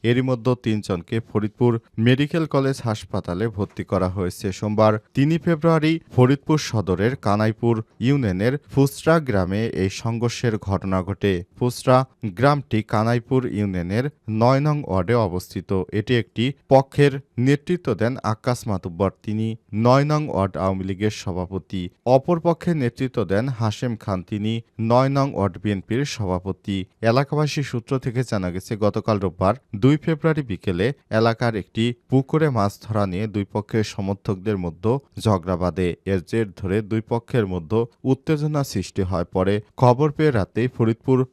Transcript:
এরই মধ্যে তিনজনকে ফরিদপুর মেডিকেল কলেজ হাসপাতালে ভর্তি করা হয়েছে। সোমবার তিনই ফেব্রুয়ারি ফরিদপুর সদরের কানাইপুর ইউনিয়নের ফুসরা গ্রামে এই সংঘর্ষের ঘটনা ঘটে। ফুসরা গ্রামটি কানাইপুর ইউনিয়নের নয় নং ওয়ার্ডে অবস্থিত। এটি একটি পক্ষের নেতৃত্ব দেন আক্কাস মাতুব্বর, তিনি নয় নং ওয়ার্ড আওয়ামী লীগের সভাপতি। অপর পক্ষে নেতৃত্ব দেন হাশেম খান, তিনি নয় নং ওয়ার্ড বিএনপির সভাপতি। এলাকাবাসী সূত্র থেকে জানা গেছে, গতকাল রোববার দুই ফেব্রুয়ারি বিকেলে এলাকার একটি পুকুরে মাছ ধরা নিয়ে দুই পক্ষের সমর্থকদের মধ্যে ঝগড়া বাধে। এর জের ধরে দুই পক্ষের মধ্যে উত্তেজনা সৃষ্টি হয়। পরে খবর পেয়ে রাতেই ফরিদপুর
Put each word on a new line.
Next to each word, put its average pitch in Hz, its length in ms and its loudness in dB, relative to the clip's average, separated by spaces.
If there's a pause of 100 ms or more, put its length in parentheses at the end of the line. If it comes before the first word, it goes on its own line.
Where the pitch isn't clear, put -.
এরই 123 200 2
মধ্যে 127 240 0 (120)
তিনজনকে 104 500 -2 (140)
ফরিদপুর 107 420 0 (340)
মেডিকেল 143 400 2
কলেজ 135 320 0 (100)
হাসপাতালে 104 600 -4
ভর্তি 101 440 -6
করা 92 260 0
হয়েছে। 90 280 -6 (140)
সোমবার 107 340 4 (220)
তিনই 151 300 2
ফেব্রুয়ারি 160 480 2 (220)
ফরিদপুর 139 420 4 (120)
সদরের 98 460 0
কানাইপুর 110 600 0 (240)
ইউনিয়নের 117 540 0 (180)
ফুসরা 139 440 2 (120)
গ্রামে 98 340 0 (220)
এই 95 80 0 (100)
সংঘর্ষের 117 560 -2
ঘটনা 98 260 -2 (240)
ঘটে। 101 260 0 (240)
ফুসরা 123 400 2 (400)
গ্রামটি 139 420 2 (140)
কানাইপুর 117 480 0 (160)
ইউনিয়নের 98 480 -2 (360)
নয় 131 240 4
নং 151 100 2 (120)
ওয়ার্ডে 92 280 0 (120)
অবস্থিত। 90 420 -8 (300)
এটি 117 220 -2
একটি - 240 -4 (280)
পক্ষের 135 400 4 (320)
নেতৃত্ব 147 420 0 (140)
দেন 117 120 0 (100)
আক্কাস 123 440 -2
মাতুব্বর, 95 440 -2 (140)
তিনি 110 220 -4 (380)
নয় 135 260 6
নং 151 100 0 (120)
ওয়ার্ড 95 200 0 (100)
আওয়ামী 95 260 0
লীগের 101 320 -2
সভাপতি। 92 600 -6 (240)
অপর 131 340 4
পক্ষে 170 320 0 (120)
নেতৃত্ব 127 340 -2 (140)
দেন 104 140 2 (140)
হাশেম 113 340 -2 (100)
খান, 98 160 -4 (100)
তিনি 107 240 -2 (380)
নয় 127 180 4
নং 139 240 0
ওয়ার্ড 95 300 -2
বিএনপির 104 380 -2 (140)
সভাপতি। 95 640 -4 (240)
এলাকাবাসী 143 600 0 (100)
সূত্র 117 200 -6 (140)
থেকে 123 160 -4 (100)
জানা 95 200 -2
গেছে, 92 260 -8
গতকাল 104 420 0
রোববার 92 340 0 (220)
দুই 127 280 4
ফেব্রুয়ারি 156 460 -2
বিকেলে 92 380 -2 (320)
এলাকার 117 360 2
একটি 107 280 -4 (260)
পুকুরে 151 400 2
মাছ 101 220 2 (140)
ধরা 110 200 0
নিয়ে 95 220 -4
দুই 101 260 -2
পক্ষের 107 400 -2
সমর্থকদের 98 640 -4
মধ্যে 90 360 -2 (300)
ঝগড়া 92 320 2
বাধে। 90 320 0 (240)
এর 95 180 0
জের 113 180 0 (120)
ধরে 95 220 -2
দুই 110 200 -4 (100)
পক্ষের 117 420 -2
মধ্যে 90 260 -2 (320)
উত্তেজনা 151 520 0
সৃষ্টি - 460 -4
হয়। 87 260 -2
পরে 95 180 2 (280)
খবর 127 360 6
পেয়ে 151 220 2
রাতেই 110 360 -2
ফরিদপুর 120 440 2 (140)